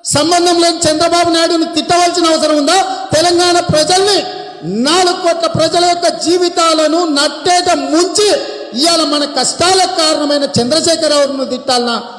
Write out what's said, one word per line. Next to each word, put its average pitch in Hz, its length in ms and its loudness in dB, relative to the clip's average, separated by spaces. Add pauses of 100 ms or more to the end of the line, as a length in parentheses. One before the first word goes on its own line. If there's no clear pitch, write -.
సంబంధం 339 560 2
లేని 339 300 0
చంద్రబాబు 339 400 2
నాయుడుని 330 340 0
తిట్టవలసిన 349 600 0
అవసరం 311 300 2
ఉందా? 339 560 0
తెలంగాణ 349 480 2
ప్రజల్ని, 339 600 2 (600)
నాలుగు 349 400 0
కోట్ల 339 240 0
ప్రజల 330 380 0
యొక్క 349 240 0
జీవితాలను 330 1000 0
నట్టేట 349 680 0
ముంచి 349 840 0 (260)
ఇవాళ 330 200 2
మన 294 220 -2
కష్టాలకు 359 760 0
కారణమైన 294 500 0 (120)
చంద్రశేఖరరావును 294 840 0
తిట్టాలనా? 240 580 -4 (160)